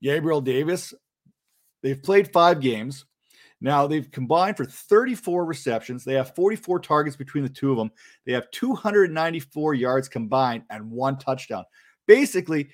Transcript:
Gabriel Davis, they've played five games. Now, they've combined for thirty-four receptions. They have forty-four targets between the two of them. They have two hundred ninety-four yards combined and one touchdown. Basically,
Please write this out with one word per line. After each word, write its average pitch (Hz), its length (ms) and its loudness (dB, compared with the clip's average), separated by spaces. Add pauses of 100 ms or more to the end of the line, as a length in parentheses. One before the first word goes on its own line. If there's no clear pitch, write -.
Gabriel 151 380 0
Davis, 147 520 -2 (920)
they've 135 200 -4
played 196 300 2
five 170 280 6
games. 127 440 -4 (600)
Now, 143 220 2
they've 147 240 -4
combined 170 460 0
for 131 80 -6
thirty-four 202 800 0
receptions. 127 600 -6
They 131 100 -4
have 135 200 -2
forty-four 180 460 0
targets 151 340 0
between 139 300 -6
the 131 40 -4
two 139 220 -2
of 131 60 2
them. 110 160 -4 (340)
They 123 60 -4
have 123 180 -4
two 247 240 -4
hundred 202 380 2
ninety-four 156 600 -2
yards 131 340 0
combined 120 600 -2
and 107 220 -14
one 131 260 -4
touchdown. 131 480 -8 (440)
Basically, 180 640 4